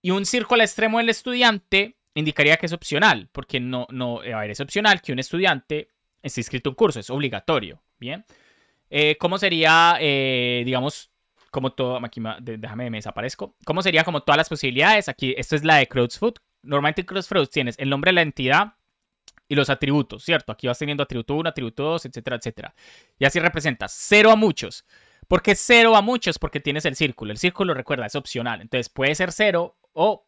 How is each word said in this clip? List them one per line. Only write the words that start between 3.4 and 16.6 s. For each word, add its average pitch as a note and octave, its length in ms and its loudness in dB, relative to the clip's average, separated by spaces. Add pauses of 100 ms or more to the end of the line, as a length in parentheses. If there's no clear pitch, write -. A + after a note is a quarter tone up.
no, B2 320 -6
no, B2 320 -6
eh, A#2 100 -10
a A2 60 -6
ver, G#2 120 -6
es G#2 80 -12
opcional G3+ 420 0
que - 100 -10
un B2+ 80 -4
estudiante D#3 720 -4 (320)
esté B2+ 200 -8
inscrito C3 280 -6
a - 20 -4
un C3 40 -14
curso, F3 240 2
es G2+ 100 -14
obligatorio. B2 720 -4 (180)
Bien. D3 260 -12 (640)
Eh, D3+ 300 2
¿cómo F3+ 180 -2
sería, E3+ 600 4
eh, C3 680 0
digamos, B2+ 460 -4 (400)
como C3 200 -4
todo, B2+ 320 -4
aquí A#2 160 -14
me, A2 200 -8
de-, A#2 180 -12
déjame, A2 320 -10
me A2 80 -8
desaparezco. G#2+ 580 -10 (100)
¿Cómo D#3+ 160 -4
sería E3 220 2
como D#3 180 -2
todas C#3+ 160 4
las D#3 120 0
posibilidades? D3+ 600 2
Aquí, C3 280 -4
esto - 180 -2
es D3 80 -2
la D#3 140 6
de C3+ 100 4
Crowdfoot. C3 520 -2 (240)